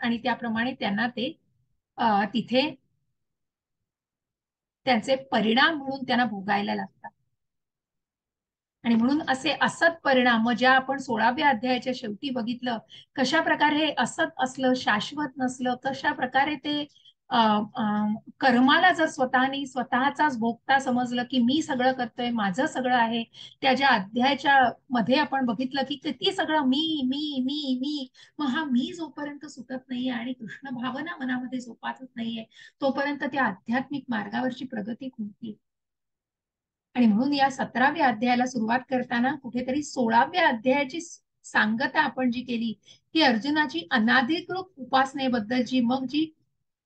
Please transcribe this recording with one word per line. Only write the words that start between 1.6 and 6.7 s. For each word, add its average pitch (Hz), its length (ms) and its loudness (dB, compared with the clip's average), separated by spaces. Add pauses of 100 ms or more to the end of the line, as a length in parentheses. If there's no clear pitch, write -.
अ, 208 280 2 (100)
तिथे 262 400 0 (2000)
त्यांचे 262 320 2
परिणाम 262 640 2
म्हणून 269 240 -6
त्यांना 247 220 2
भोगायला 202 500 -2